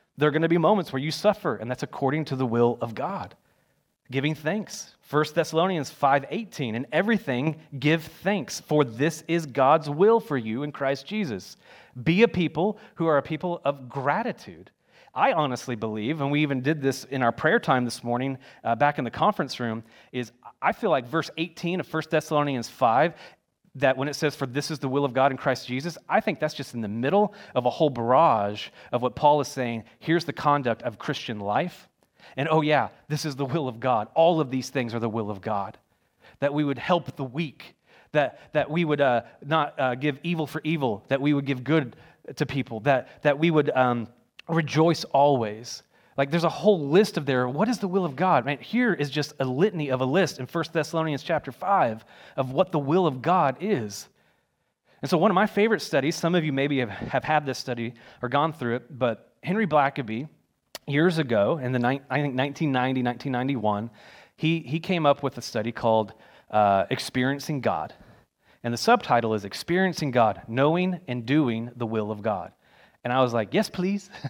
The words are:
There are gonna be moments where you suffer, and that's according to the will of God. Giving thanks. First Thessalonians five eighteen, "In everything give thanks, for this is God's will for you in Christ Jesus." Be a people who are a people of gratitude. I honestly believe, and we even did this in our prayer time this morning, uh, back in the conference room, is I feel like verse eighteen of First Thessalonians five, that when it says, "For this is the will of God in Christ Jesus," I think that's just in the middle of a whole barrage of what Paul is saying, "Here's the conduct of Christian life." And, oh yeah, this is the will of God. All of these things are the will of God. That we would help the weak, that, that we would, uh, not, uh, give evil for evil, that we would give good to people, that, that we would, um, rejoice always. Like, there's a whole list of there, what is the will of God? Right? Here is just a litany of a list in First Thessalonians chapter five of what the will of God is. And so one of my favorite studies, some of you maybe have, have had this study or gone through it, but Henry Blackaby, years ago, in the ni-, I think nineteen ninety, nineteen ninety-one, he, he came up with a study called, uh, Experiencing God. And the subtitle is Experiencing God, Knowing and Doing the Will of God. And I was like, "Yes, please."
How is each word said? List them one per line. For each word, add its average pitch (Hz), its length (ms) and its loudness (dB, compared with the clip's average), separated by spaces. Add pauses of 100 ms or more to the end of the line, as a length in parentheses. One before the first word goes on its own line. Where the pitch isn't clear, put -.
(180)
There 151 100 2
are 147 40 2
gonna 156 140 2
be 170 120 2
moments 175 340 2
where 135 80 -2
you 151 100 -4
suffer, 175 460 0
and 113 140 -6
that's 127 120 -6
according 143 440 -2
to 135 100 -4
the 131 80 0
will 120 380 4
of 117 120 -4
God. 139 400 -8 (760)
Giving 135 240 -2
thanks. 123 680 -8
First 151 340 -2
Thessalonians 160 560 0
five 139 380 2
eighteen, 151 460 -6
"In 123 180 -6
everything 156 680 0 (200)
give 156 260 2
thanks, - 560 -4
for 151 240 2
this 131 440 -2
is 165 180 0
God's 143 420 4
will 202 320 4
for 151 160 -4
you 113 260 -4
in 147 100 -6
Christ 139 340 -4
Jesus." 160 500 -6 (460)
Be 175 220 4
a 226 40 8
people 180 480 -2 (200)
who 170 100 -2
are 156 120 4
a 135 40 2
people 170 420 -6
of 139 240 -4
gratitude. 135 840 -6 (420)
I 147 180 2
honestly 131 440 -2
believe, 110 440 -4
and 139 120 -2
we 147 100 2
even 139 180 0
did 143 220 -2
this 131 220 -2
in 135 180 -6
our 117 80 4
prayer 175 300 2
time 131 240 2
this 117 180 -6
morning, 123 340 -2 (280)
uh, 113 100 0
back 143 240 2
in 143 60 -4
the 120 80 -6
conference 165 480 0
room, 113 240 -4 (260)
is 123 220 -8 (280)
I 165 120 2
feel 214 180 -4
like 135 160 2
verse 151 300 -4
eighteen 170 420 -4
of 156 80 -6
First - 240 -6
Thessalonians 147 580 0
five, 131 460 2 (640)
that 131 200 2
when 135 120 -4
it 147 60 -6
says, 147 200 -2
"For 143 120 -6
this 131 260 -6
is 143 80 -8
the 139 80 -4
will 139 160 0
of 127 100 -2
God 135 160 4
in 131 60 -4
Christ 127 320 -4
Jesus," 135 280 -6 (120)
I 185 120 2
think 190 200 -4
that's 156 140 -2
just - 200 -12
in 120 60 -6
the 110 80 -4
middle 139 440 2 (220)
of 123 100 0
a 123 60 0
whole 151 200 2
barrage 117 800 2 (200)
of 120 100 -2
what 123 140 -2
Paul 147 260 4
is 131 80 -4
saying, 117 360 -6 (160)
"Here's 165 240 0
the 143 80 -6
conduct 143 500 0
of 117 160 -6
Christian 120 400 -6
life." 107 500 -4 (480)
And, 139 140 -2
oh 160 120 4
yeah, 147 260 2 (180)
this 147 180 -4
is 143 120 -6
the 139 80 -4
will 135 240 -2
of 113 100 -8
God. 117 360 0
All 165 260 4
of 135 100 -2
these 127 200 -4
things 120 240 -2
are 120 40 -2
the 113 100 0
will 107 220 -4
of 98 100 -10
God. 101 380 -6 (600)
That 143 140 0
we 151 100 0
would 139 140 -2
help 170 360 -2
the 139 100 -8
weak, 135 520 -10 (360)
that, 143 280 0 (120)
that 143 180 0
we 170 140 0
would, 147 160 0
uh, 123 220 4 (220)
not, 151 340 0
uh, 131 160 0
give 139 280 -2
evil 165 240 -2
for 151 180 -8
evil, 139 440 -2
that 135 120 0
we 147 140 2
would 143 100 0
give 131 180 -4
good 135 340 0 (380)
to 147 120 -2
people, 120 340 -6
that, 131 420 0
that 143 160 2
we 165 120 4
would, 151 260 4
um, 120 320 2 (400)
rejoice 160 560 2
always. 120 800 0 (340)
Like, 139 140 0
there's 165 140 2
a 175 40 2
whole 156 400 2
list 180 300 4
of 147 80 -4
there, 127 200 2
what 147 220 0
is 233 100 -2
the 202 100 -4
will 185 160 0
of 143 120 -4
God? 147 300 4
Right? 139 140 -2
Here 233 340 0
is 147 160 -2
just 147 280 -4
a 139 60 -2
litany 151 460 0
of 127 100 0
a 131 60 2
list 156 320 2
in 131 80 -8
First 165 260 -4
Thessalonians 160 500 -2
chapter 151 300 -4
five 139 520 0 (320)
of 131 160 -2
what 143 200 0
the 165 60 2
will 156 280 2
of 131 140 0
God 147 400 2
is. 123 480 -4 (960)
And 139 80 -4
so 175 80 4
one 196 120 4
of - 40 2
my 196 120 4
favorite 202 360 0
studies, 147 340 0
some 170 180 0
of 180 80 2
you 151 100 -2
maybe 139 260 0
have, 120 120 -2
have 117 340 -4
had 151 200 0
this 135 140 -6
study 117 360 -6 (280)
or 123 60 -4
gone 147 240 0
through 120 240 -4
it, 123 220 -12
but 113 440 -2
Henry 202 240 0
Blackaby, 139 600 0 (580)
years 156 300 4
ago, 120 400 2
in 127 160 -4
the 127 60 0
ni-, 131 320 0
I 135 100 0
think 139 140 0
nineteen 143 360 -2
ninety, 131 320 0
nineteen 123 300 -4
ninety-one, 117 580 -2 (460)
he, 165 240 0
he 147 180 -4
came 165 280 0
up 143 160 4
with 135 160 -2
a 120 40 -10
study 113 300 -2
called, 110 400 2 (380)
uh, 101 400 4
Experiencing 131 720 -2
God. 87 320 -2 (680)
And 120 120 -4
the 117 40 -4
subtitle 123 540 2
is 101 140 -2
Experiencing 165 640 -2
God, 117 360 2
Knowing 160 600 0
and 123 160 -6
Doing 120 500 0
the 120 120 -4
Will 110 240 -2
of 104 100 -8
God. 101 320 -4 (500)
And 123 100 -4
I 131 80 4
was 123 140 4
like, 107 180 -2
"Yes, 202 180 2
please." 196 400 -4 (200)